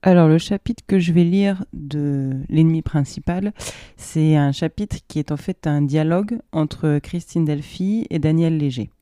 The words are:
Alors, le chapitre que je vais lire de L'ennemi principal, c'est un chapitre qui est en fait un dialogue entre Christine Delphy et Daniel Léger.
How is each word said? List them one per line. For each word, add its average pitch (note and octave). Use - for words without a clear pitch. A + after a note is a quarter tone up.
Alors, F3
le D#3+
chapitre -
que G3
je F3
vais F3
lire F#3+
de C#3+
L'ennemi D#3+
principal, F3
c'est D#3
un C#3+
chapitre E3
qui -
est D3
en D3
fait -
un D3
dialogue D#3+
entre D3+
Christine E3+
Delphy F#3
et E3
Daniel D#3+
Léger. C3